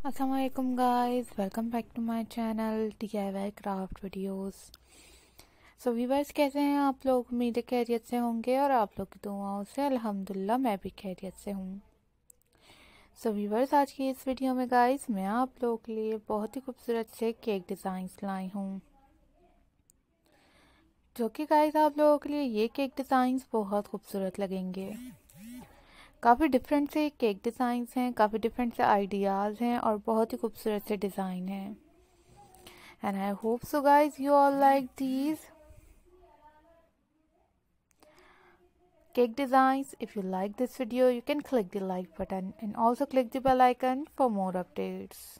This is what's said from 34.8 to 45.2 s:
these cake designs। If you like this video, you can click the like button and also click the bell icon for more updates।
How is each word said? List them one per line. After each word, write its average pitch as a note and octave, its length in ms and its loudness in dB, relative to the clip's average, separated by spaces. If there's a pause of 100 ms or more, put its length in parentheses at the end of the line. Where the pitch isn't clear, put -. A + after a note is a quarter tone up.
these C4+ 520 -2 (3750)
cake A#3+ 200 4
designs। C4+ 640 2
If - 160 -10
you F#3+ 140 -4
like F#3+ 280 -4
this B3 200 -4
video, B3+ 320 4
you A#3+ 240 -2
can D4 180 -4
click G#3+ 200 0
the F#3+ 200 -4
like F#3 260 -6
button F#3+ 420 -6
and G3+ 180 -8
also A#3+ 360 2
click B3+ 180 2
the C4 100 -4
bell B3+ 300 6
icon B3+ 440 -2
for C4 160 2
more F#3+ 220 -2 (100)
updates। F#3+ 640 -10 (100)